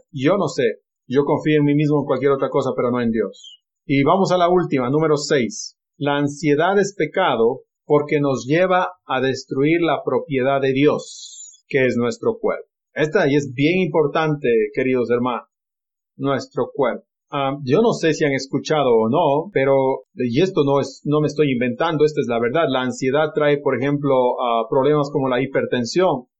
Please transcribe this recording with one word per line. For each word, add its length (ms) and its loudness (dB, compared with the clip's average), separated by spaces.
yo 240 0
no 120 -2
sé, 320 -2
yo 160 2
confío 360 2
en 40 4
mí 100 2
mismo 260 2
en 40 -4
cualquier 280 0
otra 180 0
cosa, 260 0
pero 140 0
no 100 0
en 120 0
Dios". 500 -6
Y 160 2
vamos 280 4
a 60 4
la 140 2
última, 400 0
número 260 2
seis. 640 -2
La 220 -2
ansiedad 600 0
es 160 0
pecado 680 0
porque 340 0
nos 260 -2
lleva 440 2
a 160 -2
destruir 580 0
la 240 0
propiedad 560 -2
de 140 0
Dios, 920 -4
que 200 0
es 100 0
nuestro 420 -2
cuerpo. 300 -4
Esta 300 0
ahí 140 2
es 180 -2
bien 260 0
importante, 680 0
queridos 360 0
hermanos, 380 -2
nuestro 560 -4
cuerpo. 320 -2
Ah, 360 -4
yo 180 2
no 100 2
sé 220 0
si 100 -2
han 100 0
escuchado 600 0
o 140 4
no, 440 0
pero, 520 0
y 260 -2
esto 240 2
no 140 2
es, 260 -6
no 160 0
me 60 2
estoy 240 0
inventando, 540 0
esta 160 0
es 80 -2
la 100 -2
verdad, 300 0
la 140 0
ansiedad 520 -2
trae, 240 2
por 180 0
ejemplo, 640 0
ah, 300 0
problemas 400 2
como 180 -2
la 140 0
hipertensión 840 -2